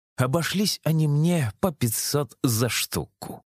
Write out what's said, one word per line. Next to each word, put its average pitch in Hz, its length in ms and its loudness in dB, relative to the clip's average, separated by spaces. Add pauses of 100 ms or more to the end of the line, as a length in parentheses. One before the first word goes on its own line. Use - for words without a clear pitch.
(160)
Обошлись 165 680 0
они 156 240 2
мне 147 520 2
по 185 120 2
пятьсот - 680 -2
за 120 260 2
штуку. - 840 -6